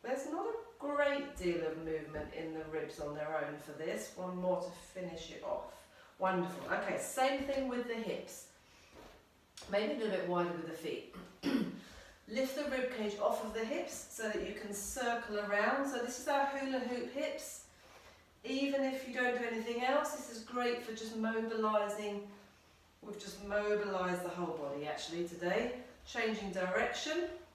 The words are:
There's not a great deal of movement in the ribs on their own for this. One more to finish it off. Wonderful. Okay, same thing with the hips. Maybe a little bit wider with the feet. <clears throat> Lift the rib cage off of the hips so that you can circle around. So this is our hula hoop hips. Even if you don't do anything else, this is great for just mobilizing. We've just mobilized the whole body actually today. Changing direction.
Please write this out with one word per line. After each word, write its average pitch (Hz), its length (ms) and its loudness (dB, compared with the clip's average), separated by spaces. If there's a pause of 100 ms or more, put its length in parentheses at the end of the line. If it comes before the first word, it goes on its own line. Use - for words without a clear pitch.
There's 269 300 -2
not 381 140 0
a 453 100 0 (240)
great 285 560 2
deal 170 300 2
of 160 140 0
movement 151 580 -4
in 160 160 -4
the 156 180 -4
ribs 151 300 -4
on 147 140 -4
their 151 200 -2
own 147 220 0
for - 140 -12
this. 214 440 -4
One 185 220 -4
more 180 240 4
to - 80 -2 (280)
finish 175 340 -6
it - 120 -12
off. - 300 -2 (460)
Wonderful. 185 520 2
Okay, - 280 2
same 269 420 4
thing 269 260 2
with 240 220 0
the 226 60 0
hips. - 500 -4 (1200)
Maybe 214 260 2
a - 20 -4
little 214 140 0
bit 175 180 0
wider 175 240 2
with 165 140 -4
the 160 60 -6
feet. - 400 -6 (300)
<clears throat> 254 420 0 (420)
Lift 262 280 0
the 294 160 0
rib 254 260 0
cage 208 240 0
off - 240 2
of 208 80 -4
the 226 100 0
hips - 460 -2
so 220 140 -8
that 208 240 0
you 214 120 -4
can 208 140 -6
circle 233 680 -2
around. 247 480 4
So 247 120 0
this 240 200 -2
is - 80 -2
our 277 200 6
hula 269 320 0
hoop 240 340 -2
hips. - 480 -2 (840)
Even 269 400 2
if 262 240 0
you 240 60 -6
don't 247 260 4
do 233 60 0
anything 233 380 0
else, 294 300 4
this 254 180 -8
is 226 120 -8
great 240 380 0
for 220 120 -6
just 220 220 -6
mobilizing. 214 1120 2 (760)
We've 208 160 -8
just 196 260 -10
mobilized 202 800 2
the 175 60 -2
whole 165 280 -2
body 143 300 -2
actually 170 400 -2
today. 190 460 2 (340)
Changing 214 440 0
direction. 220 720 2 (300)